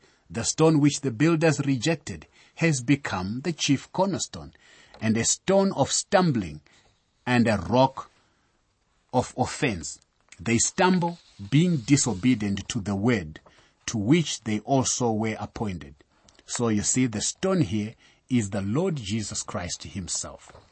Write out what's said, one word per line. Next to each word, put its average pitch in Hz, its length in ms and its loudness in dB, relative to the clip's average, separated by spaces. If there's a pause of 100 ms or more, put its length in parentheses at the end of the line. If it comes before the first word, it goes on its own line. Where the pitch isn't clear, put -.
(280)
the 107 160 -6
stone 160 340 4
which 143 220 4
the - 100 -2
builders 156 500 2
rejected 135 680 -2 (300)
has 151 260 0
become 120 580 -2
the 170 140 -4
chief - 380 0
cornerstone, 180 600 -4 (480)
and 110 160 0
a 113 80 0
stone 196 480 2
of 139 180 0
stumbling, 120 680 0 (640)
and 120 240 4
a 107 80 2
rock 120 540 2 (1000)
of 123 280 -2
offense. 107 640 -4 (380)
They 117 200 0
stumble, 175 600 2 (300)
being 160 300 4
disobedient 107 920 0
to 113 140 -6
the 101 120 -4
word 98 460 -2 (460)
to - 100 -6
which 139 460 0
they 107 180 -4
also 123 520 0
were 110 280 -4
appointed." 87 540 -10 (500)
So 120 240 -2
you 104 140 2
see, 127 240 2
the 107 160 -6
stone 190 400 0
here 107 320 -2 (340)
is 113 220 0
the 104 100 -4
Lord 147 360 -2
Jesus 107 460 -6
Christ - 420 -10
himself. - 680 -10 (200)